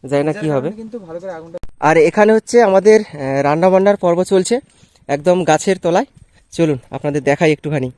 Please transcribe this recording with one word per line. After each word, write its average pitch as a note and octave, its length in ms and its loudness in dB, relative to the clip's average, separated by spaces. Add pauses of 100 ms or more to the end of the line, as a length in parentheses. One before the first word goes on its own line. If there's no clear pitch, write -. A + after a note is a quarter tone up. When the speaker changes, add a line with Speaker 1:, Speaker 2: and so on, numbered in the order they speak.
Speaker 1:
জানি C#3+ 180 -2
না D3+ 100 -2
কি D#3 160 -6
হবে। C#3+ 220 -2
Speaker 2:
কিন্তু A3 280 -14
ভালো E3+ 200 -14
করে F#3 120 -12
আগুনটা E3 280 -16 (200)
Speaker 1:
আর D3+ 180 2
এখানে G#3+ 360 4
হচ্ছে A#3 280 2
আমাদের, G#3 400 4
আহ, C#3 400 -6
রান্না D#3 280 2
বান্নার F#3+ 280 2
পর্ব F3 260 -2
চলছে G3 360 0 (480)
একদম F3 360 0
গাছের D#3+ 360 0
তলায়। F#3 260 0 (460)
চলুন D#3 260 -2 (140)
আপনাদের C#3+ 320 -6
দেখাই D3 280 2
একটুখানি। C#3+ 460 -4